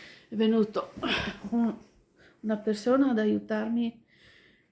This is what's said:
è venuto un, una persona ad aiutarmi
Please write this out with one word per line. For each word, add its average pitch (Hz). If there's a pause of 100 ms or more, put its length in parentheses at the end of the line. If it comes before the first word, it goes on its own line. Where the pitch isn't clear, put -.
(280)
è -
venuto 220 (560)
un, 233 (640)
una 214
persona 247
ad 233
aiutarmi 220 (680)